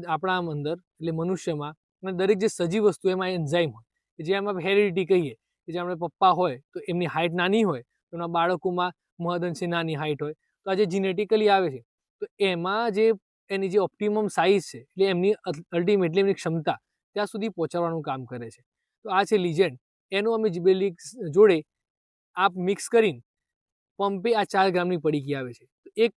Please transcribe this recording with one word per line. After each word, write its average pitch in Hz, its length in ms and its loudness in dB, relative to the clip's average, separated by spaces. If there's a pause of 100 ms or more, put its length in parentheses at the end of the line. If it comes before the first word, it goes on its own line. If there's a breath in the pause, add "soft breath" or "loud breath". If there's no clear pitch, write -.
આપણા 180 300 -2
અંદર 156 340 -4
એટલે 165 400 -10
મનુષ્યમાં 160 600 -4
અને - 400 -12
દરેક 190 260 2
જે 208 100 2
સજીવ 180 360 -2
વસ્તુ 190 240 2
એમાં 185 220 0
એન્ઝાઇમ 165 400 0
હોય, 110 140 -20 (320)
કે 165 80 -12
જે 180 100 0
આમાં 202 240 -4
હેરિડિટી 190 480 2
કહીએ, 165 280 2
કે - 380 -20
જે 170 60 -6
આપણે 180 160 -4
પપ્પા 175 360 2
હોય 170 280 0
તો - 300 -14
એમની 175 180 -2
હાઇટ 165 260 -2
નાની 190 300 2
હોય, 147 200 0
તો - 340 -20
એમના 170 100 -8
બાળકોમાં 175 680 -2 (280)
મહદઅંશે 175 460 -4
નાની 165 280 -2
હાઇટ 147 280 -4
હોય. 147 100 -6
તો - 380 -12
આ 190 40 2
જે 202 80 2
genetically 196 680 0
આવે 190 220 4
છે, 123 120 -12 (380)
તો 208 60 -8 (120)
એમાં 196 520 0
જે 220 220 4 (360)
એની 196 200 -2
જે 190 100 2
ઓપ્ટિમમ 208 480 -2
સાઇઝ 180 360 2
છે, - 160 -14
એટલે - 260 -2
એમની 190 280 2
અલ-, 170 460 -6
ultimately 180 400 2
એમની 196 160 2
ક્ષમતા 165 440 -4 (340)
ત્યાં 208 140 -4
સુધી 214 220 -6
પહોંચાડવાનું 165 540 -4
કામ 135 220 -8
કરે 120 260 -12
છે. - 120 -20 (400)
તો 214 80 -10
આ 190 140 4
છે 214 120 0
Legend. 170 400 2 (340)
એનું 208 240 0
અમે 220 140 0
gibberellic 185 460 2 (360)
જોડે 175 320 8 (720)
આપ 185 180 2
મિક્સ 185 360 -4
કરીને 208 340 2 (760)
પંપે 202 360 0
આ 208 100 2
ચાર 196 260 2
ગ્રામની 180 260 0
પડીકી 147 380 -2
આવે 127 180 -8
છે. - 120 -20
તો - 320 -20
એક 226 200 2